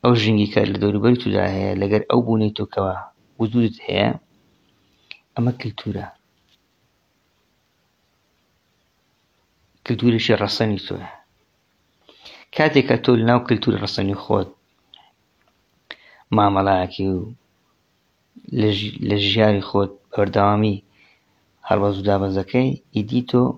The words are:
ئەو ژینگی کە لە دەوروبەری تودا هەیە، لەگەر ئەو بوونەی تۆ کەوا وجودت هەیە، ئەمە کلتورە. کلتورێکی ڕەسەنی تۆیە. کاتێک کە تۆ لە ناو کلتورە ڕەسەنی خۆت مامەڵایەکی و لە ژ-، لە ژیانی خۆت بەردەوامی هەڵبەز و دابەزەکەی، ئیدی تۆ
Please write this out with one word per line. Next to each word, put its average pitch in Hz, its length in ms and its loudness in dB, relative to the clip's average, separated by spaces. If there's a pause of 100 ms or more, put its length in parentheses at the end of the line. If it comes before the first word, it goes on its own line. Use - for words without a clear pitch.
ئەو 120 180 6
ژینگی 104 320 2
کە - 80 2 (100)
لە 98 100 -4
دەوروبەری 104 400 2
تودا 101 240 0 (100)
هەیە، 98 160 -2 (100)
لەگەر 104 280 0
ئەو 123 160 4
بوونەی 110 320 0
تۆ 107 60 -4 (100)
کەوا 95 220 -2 (440)
وجودت 113 380 0 (100)
هەیە، 98 220 2 (1200)
ئەمە 120 260 0
کلتورە. 98 480 -8 (3750)
کلتورێکی 113 560 0
ڕەسەنی 104 440 -2
تۆیە. 92 260 -10 (1400)
کاتێک 147 340 4
کە 120 140 4
تۆ 135 160 4
لە 113 100 2
ناو 123 180 6
کلتورە 107 360 0
ڕەسەنی 101 400 -4
خۆت 98 260 -2 (1900)
مامەڵایەکی 98 800 2
و 90 40 -4 (1400)
لە 107 180 2
ژ-، 104 200 -8 (120)
لە 101 80 0 (100)
ژیانی 104 420 2
خۆت 98 220 0 (220)
بەردەوامی 101 640 2 (880)
هەڵبەز 101 300 2
و 95 120 -6
دابەزەکەی، 98 600 0 (260)
ئیدی 117 340 -2
تۆ 123 140 2 (140)